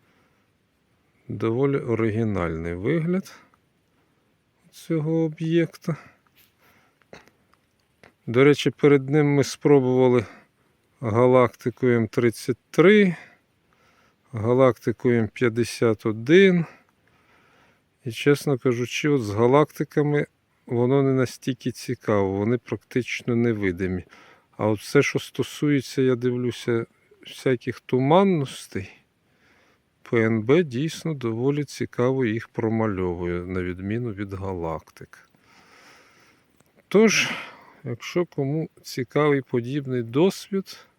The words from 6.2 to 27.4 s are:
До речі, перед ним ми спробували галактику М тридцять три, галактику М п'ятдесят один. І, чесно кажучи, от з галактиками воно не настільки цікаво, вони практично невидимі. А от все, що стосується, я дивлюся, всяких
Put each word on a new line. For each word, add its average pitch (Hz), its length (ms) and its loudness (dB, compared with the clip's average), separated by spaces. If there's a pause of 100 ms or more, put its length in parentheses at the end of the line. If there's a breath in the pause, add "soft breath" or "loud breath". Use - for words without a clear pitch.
До 120 160 2
речі, 143 260 4
перед 139 400 4
ним 143 240 2
ми 139 100 4
спробували 127 840 4 (760 loud breath)
галактику 123 840 2
М 117 200 2
тридцять 120 500 -2 (140)
три, 190 440 4 (1160 loud breath)
галактику 123 800 0
М 117 180 2
п'ятдесят 113 800 -2
один. 160 600 4 (1400 loud breath)
І, 127 60 -6
чесно 143 460 0
кажучи, 123 520 -2
от 139 140 2
з 101 80 -4
галактиками 147 920 2 (400)
воно 127 380 2
не 135 100 2
настільки 131 580 -4
цікаво, 104 600 -2
вони 104 260 0
практично - 800 -6
невидимі. 98 680 -2 (540 soft breath)
А 107 100 -2
от 107 120 -2
все, - 220 2
що - 180 -2
стосується, - 840 -4
я 127 140 2
дивлюся, 123 680 -4 (420)
всяких - 520 -4